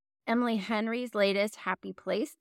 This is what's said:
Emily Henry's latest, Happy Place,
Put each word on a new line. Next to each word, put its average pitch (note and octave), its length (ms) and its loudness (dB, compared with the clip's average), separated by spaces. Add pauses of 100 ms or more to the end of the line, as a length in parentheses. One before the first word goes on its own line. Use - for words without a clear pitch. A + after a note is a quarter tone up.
(280)
Emily A#3 300 2
Henry's A3+ 580 -2
latest, G3+ 400 4
Happy F#3 380 -4
Place, G3+ 480 -2